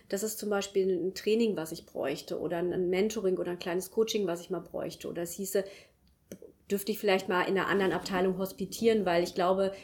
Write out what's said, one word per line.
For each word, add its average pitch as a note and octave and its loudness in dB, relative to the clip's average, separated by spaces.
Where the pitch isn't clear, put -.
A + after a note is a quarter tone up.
das G3+ -2
ist G#3+ -4
zum G#3 -4
Beispiel G3 2
ein F#3 0
Training, A3 2
was D#3+ -4
ich E3 -10
bräuchte C3+ -6
oder E3+ -2
ein, F3 0
ein F3 0
Mentoring F#3+ 2
oder F3 -2
ein F3 -6
kleines F#3 -4
Coaching, A3 2
was F3 -2
ich - -16
mal F3 -2
bräuchte.“ - -8
Oder E3+ -6
es E3+ -6
hieße, G3 -2
„Dürfte G3+ 0
ich G#3 -2
vielleicht F#3+ 2
mal F3+ 2
in G3 2
einer F3 2
anderen F#3+ 2
Abteilung F#3 0
hospitieren, G3+ 0
weil F3 4
ich F3+ -4
glaube, F#3+ 2